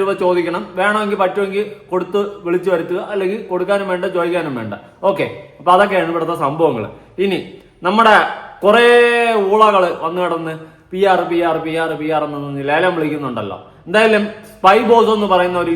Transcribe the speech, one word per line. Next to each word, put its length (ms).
രൂപ 120
ചോദിക്കണം, 400
വേണമെങ്കിൽ 420
പറ്റുമെങ്കിൽ 420
കൊടുത്ത് 300
വിളിച്ചു 260
വരുത്തുക, 260
അല്ലെങ്കിൽ 260
കൊടുക്കാനും 400
വേണ്ട, 120
ചോദിക്കാനും 420
വേണ്ട. 140
ഓക്കെ, 180
അപ്പൊ 160
അതൊക്കെയാണ് 380
ഇവിടുത്തെ 300
സംഭവങ്ങൾ. 420
ഇനി 140
നമ്മുടെ 280
കുറേ 220
ഊളകൾ 320
വന്നു 180
കിടന്ന് 320
പി 80
ആർ, 100
പി 180
ആർ, 160
പി 80
ആർ, 80
പി 140
ആർ 120
എന്നൊന്നും 360
ഇല്ല. 140
അയാളെ 120
വിളിക്കുന്നുണ്ടല്ലോ. 600
എന്തായാലും 360
സ്പൈ 260
ബോസ് 280
എന്ന് 160
പറയുന്ന 320
ഒരു 120